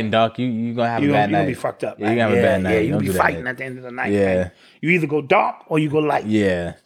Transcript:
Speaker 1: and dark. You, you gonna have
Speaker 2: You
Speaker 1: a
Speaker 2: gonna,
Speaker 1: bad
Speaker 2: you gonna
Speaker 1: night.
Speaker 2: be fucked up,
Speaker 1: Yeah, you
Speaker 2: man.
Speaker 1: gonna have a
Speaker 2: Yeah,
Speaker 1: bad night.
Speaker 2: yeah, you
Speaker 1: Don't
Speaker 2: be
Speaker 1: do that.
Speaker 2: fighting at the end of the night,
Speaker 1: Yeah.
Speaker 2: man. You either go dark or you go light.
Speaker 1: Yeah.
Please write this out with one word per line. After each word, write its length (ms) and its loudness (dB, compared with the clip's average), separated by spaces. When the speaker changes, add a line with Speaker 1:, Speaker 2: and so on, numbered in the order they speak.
Speaker 1:
and 100 -2
dark. 280 2
You, 80 -2
you 280 -4
gonna 140 0
have 140 -2
Speaker 2:
You 80 2
Speaker 1:
a 20 2
Speaker 2:
gonna, 100 2
Speaker 1:
bad 80 0
Speaker 2:
you 40 -2
gonna 100 2
Speaker 1:
night. 40 -2
Speaker 2:
be 60 -2
fucked 300 -6
up, 160 -6
Speaker 1:
Yeah, 100 0
you 60 2
Speaker 2:
man. 0 -
Speaker 1:
gonna 120 2
have 40 2
a 40 4
Speaker 2:
Yeah, 60 4
Speaker 1:
bad 60 -2
night. 120 0
Speaker 2:
yeah, 60 2
you 120 0
Speaker 1:
Don't 80 0
Speaker 2:
be 60 -2
Speaker 1:
do 60 -2
that. 60 0
Speaker 2:
fighting 280 0
at 120 -8
the 60 -10
end 140 -12
of 60 -16
the 60 -12
night, 220 -4
Speaker 1:
Yeah. 220 2
Speaker 2:
man. 160 0
You 100 0
either 160 2
go 140 -2
dark 480 0
or 100 0
you 120 0
go 80 0
light. 280 0
Speaker 1:
Yeah. 480 0